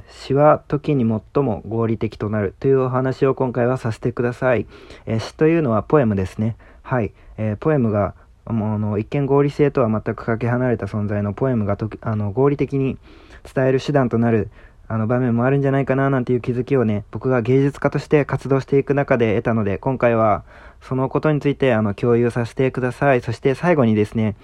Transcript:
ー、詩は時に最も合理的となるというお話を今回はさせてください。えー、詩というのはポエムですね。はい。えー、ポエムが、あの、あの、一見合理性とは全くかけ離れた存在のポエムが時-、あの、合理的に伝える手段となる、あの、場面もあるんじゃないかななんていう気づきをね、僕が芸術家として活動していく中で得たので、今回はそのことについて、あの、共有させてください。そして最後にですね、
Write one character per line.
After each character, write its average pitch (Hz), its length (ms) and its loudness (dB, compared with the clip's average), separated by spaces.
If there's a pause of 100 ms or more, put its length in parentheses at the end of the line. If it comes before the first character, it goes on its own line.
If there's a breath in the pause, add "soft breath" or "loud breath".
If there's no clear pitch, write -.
ー、 - 40 -20
詩 - 220 -6
は 147 340 4
時 147 280 -2
に 127 80 2
最 113 400 -2
も 110 240 -4
合 113 200 -2
理 110 100 -2
的 110 200 -6
と 107 120 -4
な 107 120 -2
る 98 180 -4
と - 80 -2
い 135 60 4
う 135 80 2
お 131 80 0
話 131 360 -2
を 135 100 2
今 123 180 -2
回 120 140 0
は 127 100 0
さ 113 140 -4
せ - 80 -12
て 123 120 -4
く 120 120 -4
だ 123 100 -2
さ 127 220 0
い。 104 100 -2 (400 loud breath)
え 113 120 -4
ー、 - 20 -2
詩 - 160 -10
と 156 120 2
い 165 100 4
う 165 40 2
の 127 100 0
は 104 120 2
ポ 151 160 4
エ 127 60 4
ム 107 100 2
で 95 100 0
す - 140 -10
ね。 110 180 -2 (240 soft breath)
は 127 200 -2
い。 101 120 -6 (240 soft breath)
え 110 160 -4
ー、 104 40 -6
ポ 160 160 0
エ 147 40 2
ム 117 140 2
が、 101 240 0 (300 soft breath)
あ - 80 -6
の、 107 200 -2
あ 104 40 -2
の、 104 200 -2
一 110 80 -4
見 143 200 -2
合 139 180 2
理 143 80 0
性 143 200 2
と 139 100 0
は 113 80 2
全 107 120 0 (140)
く - 100 -12
か 113 120 -2
け 120 100 -2
離 123 220 0
れ 113 80 0
た 98 100 -6
存 104 200 -4
在 104 140 -2
の 101 120 -4
ポ 131 160 -2
エ 127 60 0
ム 107 100 0
が 101 120 -2
時-、 107 240 -8
あ 113 140 -4
の、 104 160 -4
合 135 180 2
理 143 80 0
的 139 200 -4
に 135 200 -2 (560 loud breath)
伝 131 140 2
え 131 40 4
る 131 100 0
手 - 100 -4
段 135 180 2
と 117 80 0
な 117 140 2
る、 107 180 0 (380 soft breath)
あ 113 100 -4
の、 110 100 -2
場 123 120 0
面 120 180 0
も 120 80 0
あ 131 40 2
る 139 80 2
ん 139 40 0
じ 139 80 0
ゃ - 20 2
な 135 80 2
い 131 60 -2
か 131 100 0
な 135 140 0
な 139 100 0
ん 120 60 -4
て 123 80 0
い - 20 2
う 117 60 -2
気 131 100 -4
づ 120 140 -4
き 143 100 0
を 123 80 2
ね、 104 280 -2
僕 117 180 -4
が 127 120 2
芸 127 200 2
術 139 180 -2
家 139 100 0
と 151 80 -2
し - 120 -6
て 147 160 4
活 - 240 -6
動 135 100 4
し 127 60 -4
て 139 120 2
い 135 60 4
く 143 100 -2
中 139 240 2
で 110 200 2
得 117 80 -2
た 120 80 2
の 110 100 0
で、 98 140 -2
今 131 200 -2
回 117 200 2
は 107 260 2 (380 loud breath)
そ - 140 -6
の 131 120 0
こ 139 140 -2
と 156 100 2
に 147 80 0
つ 143 80 -2
い 139 80 2
て、 131 180 2
あ 110 80 2
の、 104 120 0
共 120 240 2
有 120 120 2
さ 117 160 -2
せ - 100 -12
て 131 160 0
く 127 100 -6
だ 123 100 -2
さ 143 240 2
い。 123 60 0
そ 120 100 -6
し - 80 -6
て 135 160 0
最 175 200 2
後 135 100 4
に 110 100 4
で 107 80 4
す - 120 -4
ね、 110 280 0